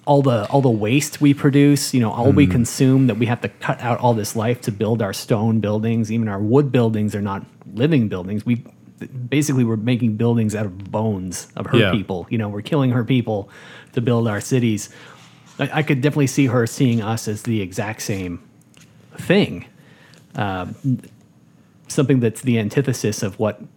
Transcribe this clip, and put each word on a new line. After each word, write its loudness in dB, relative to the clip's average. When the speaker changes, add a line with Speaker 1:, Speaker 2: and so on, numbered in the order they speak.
Speaker 1:
all 4
the, 2
all 2
the 4
waste 0
we 6
produce, 4
you 4
know, 2
all 2
we 6
Speaker 2:
Mm. 2
Speaker 1:
consume, 2
that 0
we 0
have -2
to -4
cut -6
out -2
all 4
this -4
life -2
to -4
build -2
our -4
stone 0
buildings, 0
even -2
our -4
wood 2
buildings 2
are -4
not -4
living 2
buildings. -6
We, -2
basically, 0
we're 0
making 0
buildings 0
out -4
of -12
bones -4
of -8
her 2
Speaker 2:
Yeah. 4
Speaker 1:
people. -4
You -2
know, -4
we're -8
killing 0
her 0
people -2
to -2
build 2
our -4
cities. 0
I, -2
I 0
could 0
definitely 2
see 2
her 2
seeing 0
us -4
as -6
the -2
exact -8
same -6
thing. 0
Uh, -4
something 2
that's -2
the 0
antithesis -2
of -6
what, -4